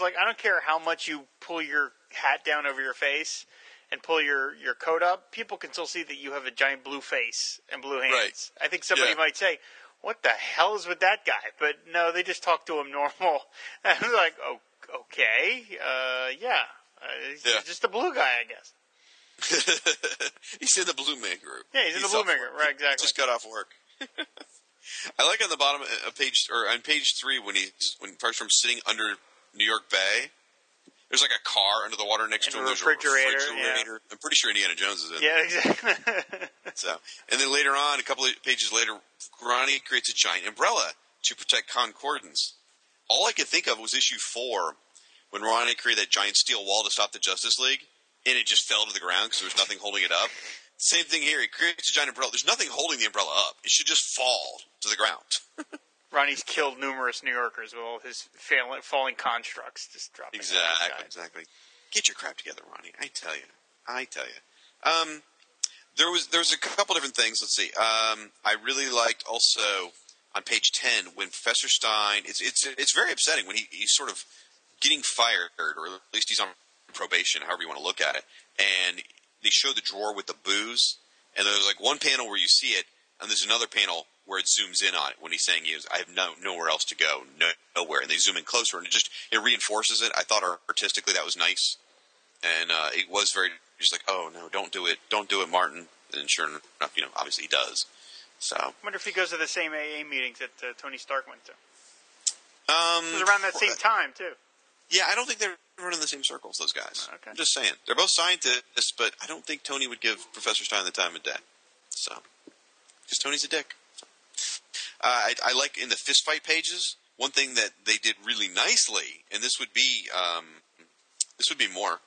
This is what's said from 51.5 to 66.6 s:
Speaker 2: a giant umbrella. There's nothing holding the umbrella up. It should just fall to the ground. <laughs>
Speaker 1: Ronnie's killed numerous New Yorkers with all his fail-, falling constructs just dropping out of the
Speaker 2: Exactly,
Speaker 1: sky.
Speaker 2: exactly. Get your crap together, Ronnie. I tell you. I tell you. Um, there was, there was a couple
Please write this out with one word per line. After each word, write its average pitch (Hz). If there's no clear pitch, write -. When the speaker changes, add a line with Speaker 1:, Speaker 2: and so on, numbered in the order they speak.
Speaker 2:
a -
giant 147
umbrella. 131
There's 123
nothing 202
holding 143
the 117
umbrella 101
up. -
It -
should -
just -
fall 107
to 110
the 107
ground. 104
<laughs> -
Speaker 1:
Ronnie's 139
killed 139
numerous 131
New 135
Yorkers 113
with 117
all 117
his 120
fail-, 131
falling 131
constructs -
just -
dropping 110
out 95
of 92
the 92
Speaker 2:
Exactly, 85
Speaker 1:
sky. -
Speaker 2:
exactly. 85
Get -
your 101
crap -
together, -
Ronnie. -
I -
tell 82
you. 69
I 123
tell -
you. -
Um, 160
there 160
was, 175
there 170
was 160
a 156
couple -